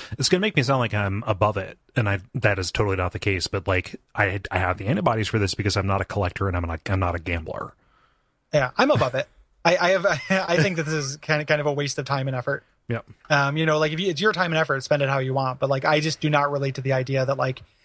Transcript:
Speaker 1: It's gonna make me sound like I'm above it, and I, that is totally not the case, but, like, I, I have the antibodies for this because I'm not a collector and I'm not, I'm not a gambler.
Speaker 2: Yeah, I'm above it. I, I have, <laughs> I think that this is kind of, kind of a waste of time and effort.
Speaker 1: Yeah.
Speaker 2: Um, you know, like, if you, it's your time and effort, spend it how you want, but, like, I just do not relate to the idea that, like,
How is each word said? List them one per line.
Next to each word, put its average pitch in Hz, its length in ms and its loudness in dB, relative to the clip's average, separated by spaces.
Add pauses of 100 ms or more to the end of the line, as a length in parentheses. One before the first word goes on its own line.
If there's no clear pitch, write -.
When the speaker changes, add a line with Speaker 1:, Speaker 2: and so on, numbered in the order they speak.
(180)
Speaker 1:
It's - 120 0
gonna 180 120 4
make 214 140 0
me 139 80 4
sound 135 160 2
like 113 140 0
I'm 101 340 0
above 104 300 2
it, 92 200 -6 (180)
and 110 120 2
I, 98 120 2 (160)
that 104 240 2
is 90 120 -2
totally 98 260 2
not 92 140 0
the 92 80 -8
case, 95 280 -2
but, 98 200 -4
like, 92 280 0 (200)
I, 101 240 0 (120)
I 92 80 0
have 92 180 0
the 95 100 -6
antibodies 113 400 0
for 113 120 0
this 98 160 0
because 101 220 0
I'm 98 100 0
not 98 140 0
a 92 40 -2
collector 98 420 -2
and 90 80 -2
I'm 87 100 -2
not, 82 220 -6
I'm 95 120 0
not 90 160 0
a 85 40 -6
gambler. 82 540 -6 (800)
Speaker 2:
Yeah, 135 240 2
I'm 262 140 4
above 131 240 2
it. 139 120 -2 (360)
I, 170 140 4
I 180 140 2
have, 185 140 2
<laughs> 165 240 0
I 180 280 2
think 170 200 2
that 160 60 -4
this 156 100 -4
is 143 240 -6
kind 151 240 -2
of, 151 60 -8
kind 151 140 0
of 143 60 -2
a 147 60 0
waste 143 260 -4
of 139 60 -6
time 135 220 -2
and 131 80 -4
effort. 131 280 -4 (240)
Speaker 1:
Yeah. 113 140 -2 (280)
Speaker 2:
Um, 139 280 2
you 160 80 0
know, 151 140 2
like, 156 140 2
if 160 60 -6
you, 190 100 -2
it's 151 100 -4
your 208 140 2
time 180 180 0
and 156 60 0
effort, 143 260 0
spend 147 180 2
it 139 80 2
how 135 100 0
you 131 140 -2
want, 131 260 0
but, 139 100 0
like, 135 160 0
I 156 140 4
just 156 200 -2
do 151 100 0
not 143 220 4
relate 139 240 -2
to 135 60 -6
the 135 120 -2
idea 131 320 0
that, 135 120 0
like, 131 240 -4 (240)